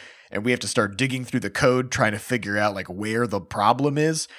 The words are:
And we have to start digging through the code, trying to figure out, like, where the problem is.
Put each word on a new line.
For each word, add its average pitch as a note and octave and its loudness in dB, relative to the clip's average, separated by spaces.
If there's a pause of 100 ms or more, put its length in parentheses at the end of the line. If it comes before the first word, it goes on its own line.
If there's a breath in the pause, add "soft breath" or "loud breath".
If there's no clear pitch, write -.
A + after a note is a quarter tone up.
(300 loud breath)
And G#2 -4
we B2 2
have B2 0
to - -6
start G2+ 0
digging B2+ 0
through B2 -2
the G2+ -6
code, B2+ 2
trying A2 2
to G2+ -4
figure G2+ -4
out, G#2 2
like, F#2 -8
where G#2+ -2
the G2+ -2
problem B2 2
is. D#3 0 (120)